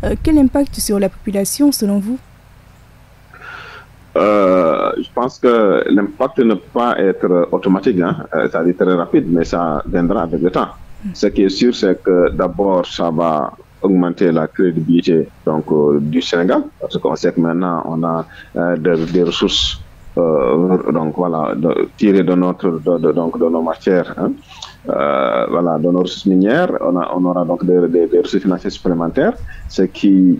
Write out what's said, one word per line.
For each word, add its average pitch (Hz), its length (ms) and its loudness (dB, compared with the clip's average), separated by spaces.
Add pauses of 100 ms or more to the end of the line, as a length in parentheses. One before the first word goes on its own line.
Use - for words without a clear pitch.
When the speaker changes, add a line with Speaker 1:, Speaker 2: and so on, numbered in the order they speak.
Speaker 1:
Euh, 262 180 -2
quel 320 160 4
impact 285 380 2
sur 202 240 -2
la 190 80 0
population, 202 640 -2
selon 202 260 0
vous ? 220 200 -4 (2000)
Speaker 2:
Euh, 92 800 4
je - 160 -8
pense 123 280 -4
que 107 500 4
l'impact 101 480 0
ne 113 160 4
peut 92 60 -6 (120)
pas 120 260 0
être 90 520 2
automatique, 95 500 0
hein, 87 180 0 (140)
euh, 71 160 0
c'est-à-dire 87 280 0
très 92 180 2
rapide, 87 340 0
mais 82 160 0
ça 82 420 -2
viendra 90 360 -2
avec 82 180 -4
le 87 120 2
temps. 127 160 -2 (360)
Speaker 1:
Mm. 208 100 -6
Speaker 2:
Ce - 120 -2
qui 196 160 0
est 95 60 4
sûr, 120 260 0
c'est 92 280 0
que 90 280 2
d'abord, 92 560 -2
ça 87 240 -4
va 80 420 -2 (300)
augmenter 90 480 2
la 80 160 0
crédibilité, 85 840 0 (160)
donc, 78 280 -2
euh, 73 280 2
du 78 220 -2
Sénégal, 95 400 0 (180)
parce - 180 -8
qu'on - 180 -2
sait 87 160 -2
que - 80 -2
maintenant, 85 460 -2
on 80 180 -4
a, 82 220 -2 (300)
euh, 87 200 0
des, 82 300 0
des 87 160 0
ressources, - 580 -2 (380)
euh, 82 720 2
donc 78 240 -2
voilà, 80 380 -2
de, 71 420 -2
tirées 98 280 4
de 90 100 2
notre, 90 340 0
de, 82 300 0
de, 80 140 2
donc, 85 260 -2
de 82 100 2
nos 82 140 0
matières, 82 560 -2
hein. - 140 -2 (560)
Euh, 67 600 0
voilà, 82 300 0
de 78 60 -4
nos 87 160 2
ressources - 260 -4
minières, 104 540 2
on 87 160 0
a, 85 180 -2
on 90 100 0
aura 90 200 0
donc 85 200 -4
des, 90 240 4
des, 85 180 2
des 90 120 2
ressources 95 240 0
financières 92 300 -2
supplémentaires, 90 640 -2 (340)
ce - 140 -2
qui 92 580 4